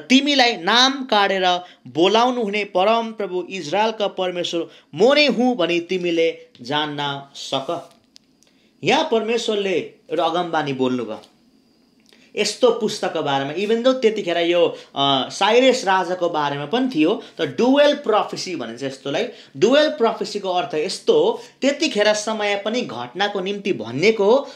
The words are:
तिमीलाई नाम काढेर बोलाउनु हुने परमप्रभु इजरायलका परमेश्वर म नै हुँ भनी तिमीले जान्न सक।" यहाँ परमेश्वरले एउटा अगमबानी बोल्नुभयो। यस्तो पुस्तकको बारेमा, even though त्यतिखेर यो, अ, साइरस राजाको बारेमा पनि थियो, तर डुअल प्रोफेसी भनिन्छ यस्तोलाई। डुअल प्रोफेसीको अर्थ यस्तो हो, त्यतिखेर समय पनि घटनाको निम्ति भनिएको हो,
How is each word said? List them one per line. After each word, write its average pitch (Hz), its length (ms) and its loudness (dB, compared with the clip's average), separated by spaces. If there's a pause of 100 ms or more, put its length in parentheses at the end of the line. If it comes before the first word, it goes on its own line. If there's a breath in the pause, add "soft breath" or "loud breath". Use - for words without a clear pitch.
तिमीलाई 262 540 4
नाम 254 420 2
काढेर 196 420 2 (420 loud breath)
बोलाउनु 220 540 2
हुने 202 220 -2 (100)
परमप्रभु 208 760 0
इजरायलका 196 560 -2 (120)
परमेश्वर 175 500 -4 (260 loud breath)
म 214 200 6
नै 294 120 6
हुँ 247 300 2
भनी 170 220 0 (100)
तिमीले 175 400 0 (340)
जान्न 147 460 -4 (280)
सक।" - 320 -6 (1120 soft breath)
यहाँ 277 280 0
परमेश्वरले 214 640 -2 (280)
एउटा 165 200 -2
अगमबानी 160 480 -2
बोल्नुभयो। 127 580 -4 (1080 soft breath)
यस्तो 214 340 2
पुस्तकको 190 520 -4
बारेमा, 139 300 -2
even 202 240 -2
though 254 240 0
त्यतिखेर 165 380 0
यो, 170 380 2 (200 loud breath)
अ, 139 320 0
साइरस 226 560 2
राजाको 180 440 0
बारेमा 143 360 -2
पनि 247 300 -2
थियो, 165 280 2 (160 loud breath)
तर 165 80 -2
डुअल 269 480 4
प्रोफेसी 190 600 -2
भनिन्छ 120 260 -10
यस्तोलाई। 143 460 -4 (280 loud breath)
डुअल 277 320 6
प्रोफेसीको 202 600 -2
अर्थ 175 260 -2
यस्तो 180 380 -2
हो, 170 300 4 (180 loud breath)
त्यतिखेर 233 540 2
समय 208 500 -2
पनि 226 160 -2
घटनाको 175 600 -4
निम्ति 196 320 -4
भनिएको 160 520 0
हो, 233 320 2